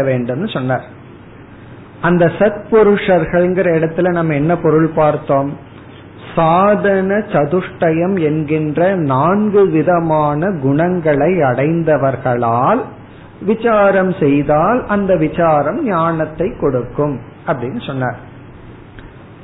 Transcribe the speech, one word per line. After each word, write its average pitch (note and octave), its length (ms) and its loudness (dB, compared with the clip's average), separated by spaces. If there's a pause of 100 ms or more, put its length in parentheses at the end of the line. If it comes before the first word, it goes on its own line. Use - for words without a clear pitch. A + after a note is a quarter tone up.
வேண்டும்னு C3 480 -2
சொன்னார். B2+ 340 -4 (1160)
அந்த F3 220 2 (100)
சத்புருஷர்கள்ங்கிற F#3+ 1400 2
இடத்துல E3 400 0
நம்ம E3 220 0
என்ன D3 240 0
பொருள் D#3+ 360 2
பார்த்தோம்? D3 580 0 (800)
சாதன F#3+ 1000 2
சதுஷ்டயம் E3+ 920 0
என்கின்ற D3+ 580 -2 (260)
நான்கு F#3+ 640 2
விதமான D#3+ 800 0 (100)
குணங்களை D#3 720 0 (100)
அடைந்தவர்களால் C3+ 1400 0 (600)
விசாரம் G3 720 2
செய்தால் D3+ 720 2
அந்த G3+ 280 0
விசாரம் D#3 680 0
ஞானத்தை E3 720 -2
கொடுக்கும் C#3 600 -2 (300)
அப்படின்னு B2 380 -6
சொன்னார். C3 360 -6 (1200)